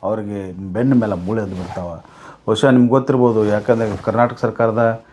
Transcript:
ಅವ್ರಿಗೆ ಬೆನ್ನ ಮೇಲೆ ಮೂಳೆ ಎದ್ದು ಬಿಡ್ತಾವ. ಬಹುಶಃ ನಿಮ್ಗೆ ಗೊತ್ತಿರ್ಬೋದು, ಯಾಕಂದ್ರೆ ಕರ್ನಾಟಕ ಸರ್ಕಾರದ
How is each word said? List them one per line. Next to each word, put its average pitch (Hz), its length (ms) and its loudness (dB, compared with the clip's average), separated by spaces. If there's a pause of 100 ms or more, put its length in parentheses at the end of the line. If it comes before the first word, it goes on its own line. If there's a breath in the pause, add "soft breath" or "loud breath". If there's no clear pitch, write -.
ಅವ್ರಿಗೆ 101 500 -6 (200)
ಬೆನ್ನ 120 280 0
ಮೇಲೆ 104 140 -2 (120)
ಮೂಳೆ 110 160 -2
ಎದ್ದು 95 140 -8
ಬಿಡ್ತಾವ. 87 440 -10 (460 loud breath)
ಬಹುಶಃ 110 240 4
ನಿಮ್ಗೆ 123 180 6
ಗೊತ್ತಿರ್ಬೋದು, 123 560 2
ಯಾಕಂದ್ರೆ 104 520 0
ಕರ್ನಾಟಕ 120 440 0
ಸರ್ಕಾರದ 113 720 0